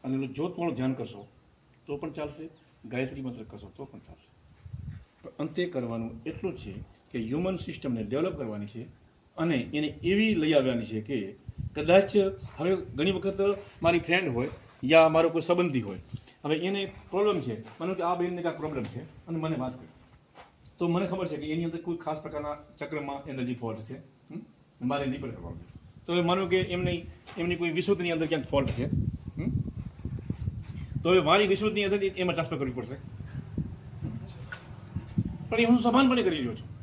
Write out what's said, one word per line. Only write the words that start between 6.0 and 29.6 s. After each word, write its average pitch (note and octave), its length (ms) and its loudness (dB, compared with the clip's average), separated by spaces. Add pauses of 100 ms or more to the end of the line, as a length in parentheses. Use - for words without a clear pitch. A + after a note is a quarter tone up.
એટલું E3 240 -4
જ - 100 -12
છે G2 100 -10 (380)
કે B2+ 60 -6 (100)
હ્યુમન F3 380 0
સિસ્ટમને A#2+ 380 -4
ડેવલપ D3+ 340 0
કરવાની G#2 360 -6
છે A#2 100 -10 (540)
અને D#3+ 200 2 (200)
એને D3+ 120 0 (220)
એવી G#3+ 240 4
લઈ D#3 180 4
આવવાની B2+ 380 4
છે A2 160 -2
કે C3+ 100 -2 (580)
કદાચ F3 360 6 (460)
હવે F3 140 2 (240)
ઘણી F3+ 220 2
વખત F#3+ 220 -2 (440)
મારી E3+ 240 4
ફ્રેન્ડ F3 280 4
હોય B2+ 140 0 (340)
યા D#3+ 260 10
મારો D#3+ 200 6
કોઈ E3 200 0
સંબંધી E3+ 380 4
હોય, F#2 140 -6 (420)
હવે D3+ 120 2 (120)
એને G3 140 0 (300)
પ્રોબ્લેમ G3 300 4
છે, A#2+ 140 -4 (240)
માનો E3+ 160 -2
કે E3+ 140 -2
આ F3+ 60 2
બેનને F3 260 -2
કાંઈક D#3+ 220 -2
પ્રોબ્લેમ C#3+ 300 -4
છે A#2+ 80 -8 (260)
અને E3 100 -2
મને D#3 260 0
વાત B2+ 160 -4
કરી, - 140 -18 (840)
તો F3 100 0
મને F3 200 2
ખબર F3+ 200 -2
છે D#3 140 -4
કે D3+ 120 -6
એની E3+ 160 0
અંદર E3 180 -8
કોઈ E3 100 -2
ખાસ D#3 280 -4
પ્રકારના D3 300 -6 (240)
ચક્રમાં C#3+ 400 -4 (100)
એનર્જી B2+ 320 -4
ફોલ્ટ A2 260 -4
છે, B2+ 80 -10 (320)
હમ? F3 140 -12 (400)
મારે C#3 240 0
એની C3+ 180 -2
પર A#2+ 80 -6
કરવાનું - 280 -10
છે. - 80 -16 (380)
તો - 80 -10
હવે F3 80 4
માનો F3+ 260 2
કે F#3 120 4 (160)
એમની, F3+ 260 0 (360)
એમની E3+ 240 0
કોઈ E3+ 180 2
વિશુદ્ધની F3+ 320 2
અંદર D#3+ 160 2
ક્યાંક D3 200 0
ફોલ્ટ C#3 300 2
છે, A#2+ 80 0 (480)
હમ? - 180 -2 (1500)